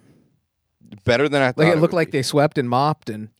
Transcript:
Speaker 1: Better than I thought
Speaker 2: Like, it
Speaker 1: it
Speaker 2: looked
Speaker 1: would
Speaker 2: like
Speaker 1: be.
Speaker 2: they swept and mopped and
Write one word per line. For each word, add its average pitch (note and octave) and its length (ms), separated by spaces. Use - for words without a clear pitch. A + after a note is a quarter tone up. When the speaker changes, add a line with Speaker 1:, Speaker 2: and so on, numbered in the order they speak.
Speaker 1:
Better B2 220
than C#3 140
I C3 100
thought C3+ 80
Speaker 2:
Like, D#3+ 100
it E3+ 80
Speaker 1:
it D#3 40
Speaker 2:
looked E3+ 120
Speaker 1:
would F3+ 40
Speaker 2:
like D#3+ 140
Speaker 1:
be. C#3+ 80
Speaker 2:
they - 20
swept D3 360
and B2 120
mopped C#3 400
and G#2+ 200